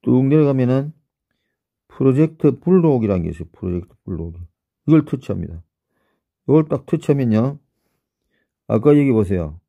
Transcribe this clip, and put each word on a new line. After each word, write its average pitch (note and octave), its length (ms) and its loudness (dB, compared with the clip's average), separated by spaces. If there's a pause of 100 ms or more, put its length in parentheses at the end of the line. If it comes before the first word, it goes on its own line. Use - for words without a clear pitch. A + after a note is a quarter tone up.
쭉 B2+ 240 2
내려가면은 C#3 640 0 (960)
프로젝트 C#3 720 0
블록이라는 B2+ 640 0
게 E2 60 -6
있어요. D#2+ 200 -12
프로젝트 F2+ 440 -8 (100)
블록. E2 320 -10 (500)
이걸 D3+ 180 4
터치합니다. E2+ 600 -8 (840)
이걸 D#3 220 2
딱 C3+ 180 -6
터치하면요. C#3 720 -2 (1080)
아까 A2+ 220 2
여기 D3 200 4
보세요. F2+ 480 -2 (100)